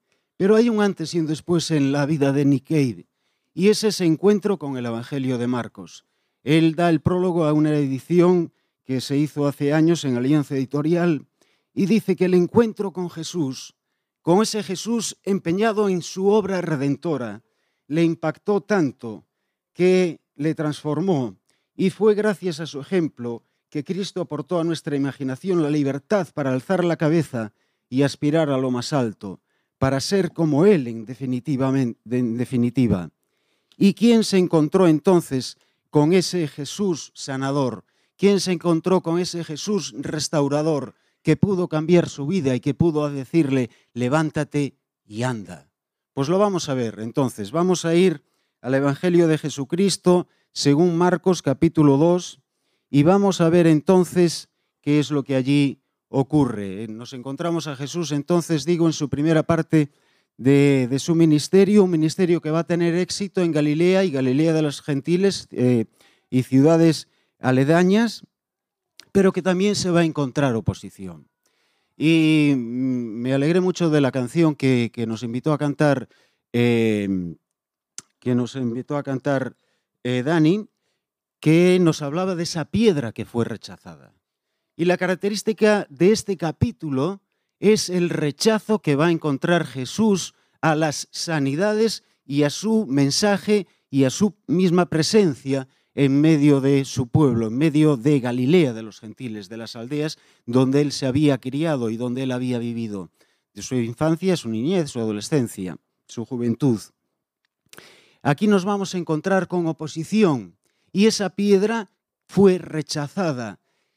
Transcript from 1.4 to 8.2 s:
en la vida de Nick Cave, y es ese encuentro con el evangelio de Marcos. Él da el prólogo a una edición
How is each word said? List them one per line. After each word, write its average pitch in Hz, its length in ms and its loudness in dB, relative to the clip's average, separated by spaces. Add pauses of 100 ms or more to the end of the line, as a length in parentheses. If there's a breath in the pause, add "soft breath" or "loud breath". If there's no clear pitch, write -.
en 139 220 2
la 143 120 0
vida 139 280 0
de 143 100 0
Nick 139 240 2
Cave, 131 400 -2 (460)
y 185 160 2
es 214 160 0
ese 190 180 -2
encuentro 185 560 0
con 139 160 -8
el 123 100 -6
evangelio 123 520 -6
de 120 100 -4
Marcos. 110 580 -8 (380)
Él 160 320 2
da 175 140 2
el 156 120 2
prólogo 180 440 0
a 151 80 2
una 151 180 2
edición 165 800 0 (320)